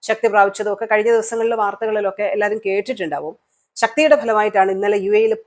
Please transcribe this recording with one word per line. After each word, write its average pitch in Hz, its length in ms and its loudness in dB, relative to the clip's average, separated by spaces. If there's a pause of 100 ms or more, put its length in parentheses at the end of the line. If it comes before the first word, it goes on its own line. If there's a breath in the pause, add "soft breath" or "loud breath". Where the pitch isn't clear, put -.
ശക്തി 220 260 -2
പ്രാപിച്ചതും 202 440 2
ഒക്കെ 202 120 -8
കഴിഞ്ഞ 214 260 0
ദിവസങ്ങളിലെ 226 460 0
വാർത്തകളിലൊക്കെ 208 680 -4
എല്ലാവരും 208 440 -2
കേട്ടിട്ടുണ്ടാവും. 190 680 -6 (400)
ശക്തിയുടെ 302 400 4
ഫലമായിട്ടാണ് 214 560 2
ഇന്നലെ 202 240 0
യു 196 160 -2
എയിൽ 220 240 2 (100)